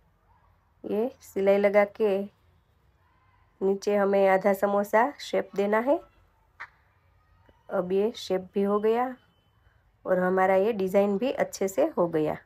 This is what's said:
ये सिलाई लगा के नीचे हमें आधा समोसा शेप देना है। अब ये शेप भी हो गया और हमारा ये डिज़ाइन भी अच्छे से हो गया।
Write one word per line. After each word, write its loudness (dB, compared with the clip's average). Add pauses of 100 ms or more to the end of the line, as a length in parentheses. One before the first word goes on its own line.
(840)
ये -2 (120)
सिलाई 2
लगा 4
के 0 (1400)
नीचे 0
हमें 2
आधा 2
समोसा 0 (100)
शेप -6
देना 0
है। 0 (1700)
अब -4
ये 0
शेप -6
भी 0
हो 0
गया -2 (920)
और 0
हमारा 2
ये 2
डिज़ाइन 0
भी -2
अच्छे -4
से 0
हो -2
गया। -2